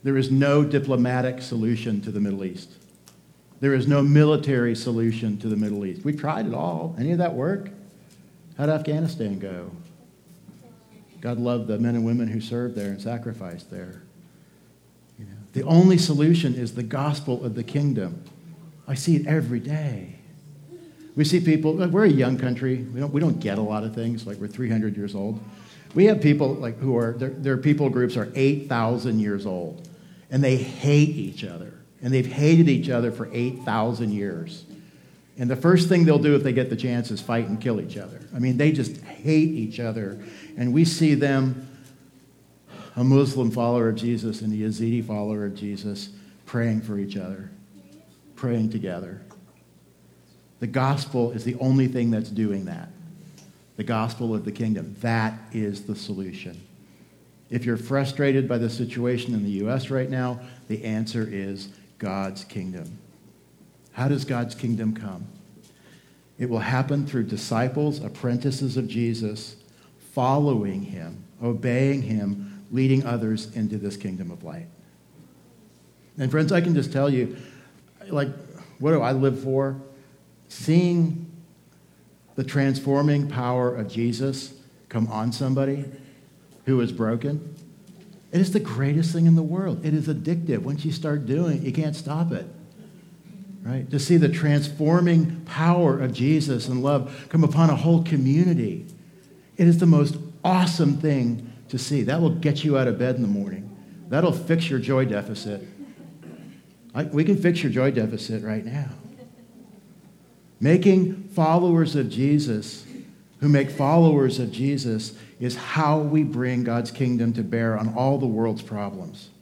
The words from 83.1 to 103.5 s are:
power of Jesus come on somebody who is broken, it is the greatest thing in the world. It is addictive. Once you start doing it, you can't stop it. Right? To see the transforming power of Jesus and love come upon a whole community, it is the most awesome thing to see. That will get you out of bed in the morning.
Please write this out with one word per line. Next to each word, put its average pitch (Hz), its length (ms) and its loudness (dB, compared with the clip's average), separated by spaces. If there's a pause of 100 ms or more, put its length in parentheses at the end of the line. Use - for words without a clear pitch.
power 123 460 -2
of 113 140 -6
Jesus 117 640 -4 (340)
come 113 200 -2
on 113 240 -2
somebody 135 520 -2 (840)
who 131 140 4
is 117 120 0
broken, 117 600 -4 (800)
it 175 100 2
is 185 120 4
the 208 80 2
greatest 143 520 0
thing 165 140 4
in 165 80 10
the 160 80 4
world. 165 420 -2
It 151 80 2
is 151 140 0
addictive. 160 540 -2
Once 143 240 -6
you 156 80 -2
start 147 340 -4
doing 156 300 0
it, - 60 -4
you 131 100 -4
can't 156 240 -2
stop 165 340 -4
it. 95 160 -6 (1160)
Right? 127 280 -6
To 143 80 0
see 170 180 4
the 151 140 6
transforming 156 1120 2
power 160 560 2
of 123 140 -2
Jesus 139 540 2
and 127 140 -2
love 139 460 0
come 160 160 4
upon 165 240 6
a 143 80 4
whole 170 260 4
community, 139 840 2 (720)
it 175 80 6
is 170 120 8
the 180 80 4
most 147 300 6 (260)
awesome 170 560 2
thing 123 540 0 (160)
to 131 100 -6
see. 135 240 -2
That 147 200 0
will 160 80 4
get 147 340 0
you 139 140 2
out 127 80 2
of 110 120 0
bed 123 180 0
in 120 60 -2
the 107 60 0
morning. 98 400 -4 (400)